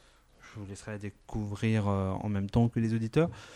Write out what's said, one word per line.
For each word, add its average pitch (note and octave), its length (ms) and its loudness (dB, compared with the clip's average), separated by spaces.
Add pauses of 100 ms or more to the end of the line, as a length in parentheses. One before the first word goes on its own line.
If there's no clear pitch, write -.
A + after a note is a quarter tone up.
(400)
je - 200 -16
vous G2+ 60 -10
laisserai G2+ 260 -12
la G#2 60 -8
découvrir, G#2 920 -2
euh, G2 240 2
en - 160 -2
même G2 220 0
temps A#2 180 4
que A#2 120 -2
les A2+ 140 2
auditeurs. A2+ 340 2 (280)